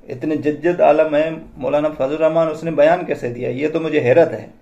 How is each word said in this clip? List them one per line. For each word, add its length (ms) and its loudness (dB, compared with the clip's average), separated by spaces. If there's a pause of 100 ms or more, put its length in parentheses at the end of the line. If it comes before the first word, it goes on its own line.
इतने 300 -6
जज्जद 420 -2
आलम 360 4
हैं 140 0 (280)
मौलाना 320 -2
फजल 260 -4
रहमान, 320 0
उसने 240 -6
बयान 320 2
कैसे 240 -6
दिया, 220 -6
ये 180 -2
तो 120 -2
मुझे 200 0
हैरत 320 4
है। 180 -12 (120)